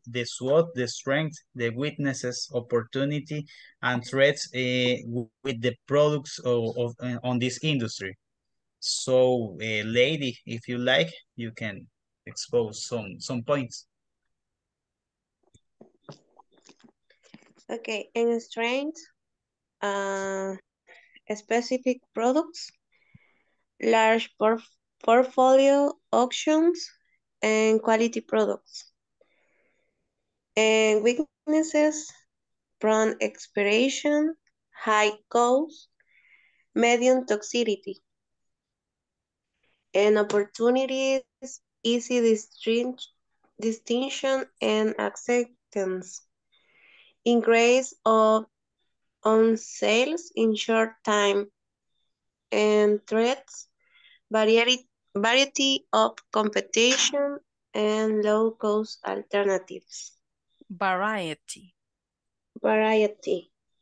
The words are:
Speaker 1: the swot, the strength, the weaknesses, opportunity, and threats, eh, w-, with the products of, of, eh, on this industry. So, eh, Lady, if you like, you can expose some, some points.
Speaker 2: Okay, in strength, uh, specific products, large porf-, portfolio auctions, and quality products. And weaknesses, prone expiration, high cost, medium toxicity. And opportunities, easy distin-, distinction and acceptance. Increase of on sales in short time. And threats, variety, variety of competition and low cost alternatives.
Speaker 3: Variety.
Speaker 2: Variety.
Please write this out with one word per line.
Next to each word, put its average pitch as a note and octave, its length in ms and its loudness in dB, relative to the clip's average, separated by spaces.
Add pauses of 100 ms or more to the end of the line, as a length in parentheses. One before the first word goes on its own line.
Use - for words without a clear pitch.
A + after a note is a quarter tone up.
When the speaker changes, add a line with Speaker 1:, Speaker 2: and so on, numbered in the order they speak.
Speaker 1:
the A#2+ 200 -6
swot, D3+ 500 0
the B2 120 -4
strength, D3 480 -4 (200)
the A#2 160 -2
weaknesses, C3+ 800 -6
opportunity, C#3 920 -4 (360)
and B2 240 -2
threats, C#3 480 2
eh, B2 520 0
w-, A#2+ 240 -8 (140)
with B2 180 -6
the B2 140 -2 (120)
products D3 520 0
of, A#2+ 380 -2
of, A#2+ 240 -4
eh, B2 220 -6
on B2 160 -2
this B2 240 -4
industry. A2+ 540 -4 (640)
So, B2+ 800 0
eh, G#2+ 240 -4
Lady, B2+ 600 0
if A#2 220 -12
you B2 100 -6
like, C3 320 0 (260)
you A#2 160 -10
can G2+ 360 -12 (380)
expose A2 600 -4
some, G#2+ 340 -10
some A#2+ 240 -8
points. C#3 440 -4 (3750)
Speaker 2:
Okay, A3+ 440 -8
in A#3 280 0
strength, C4 580 -6 (800)
uh, G3 760 -4 (800)
specific B3 640 -2 (140)
products, C#4 560 -2 (1120)
large A3+ 560 2
porf-, A3+ 380 0 (280)
portfolio C4+ 920 4 (180)
auctions, D#4 800 0 (520)
and A3 400 2
quality A3+ 380 2
products. - 720 -4 (1600)
And A3 480 2
weaknesses, D4+ 1080 0 (680)
prone A3 420 2
expiration, C4+ 1120 0 (400)
high G#3+ 360 2 (180)
cost, B3+ 580 0 (880)
medium A#3+ 500 2
toxicity. G#3 680 -4 (2000)
And G#3 240 4
opportunities, B3+ 1080 0 (600)
easy A#3+ 380 0
distin-, A3+ 800 0 (600)
distinction C4 840 -2 (160)
and G#3+ 380 0
acceptance. G3+ 1200 -4 (1000)
Increase A#3 720 4 (120)
of A3 400 4 (800)
on A3 340 4
sales B3 800 -2
in A3 200 2
short A3 360 0 (120)
time. G3+ 440 2 (1040)
And G#3 540 2
threats, A#3 600 -2 (640)
variety, A3+ 560 2 (280)
variety C4+ 760 2
of A3 260 2 (140)
competition B3 1080 0 (340)
and G#3+ 500 0
low A3 280 2
cost A3 540 -2
alternatives. G3 1080 -4 (560)
Speaker 3:
Variety. F#3 1040 -6 (880)
Speaker 2:
Variety. A3 880 -2 (300)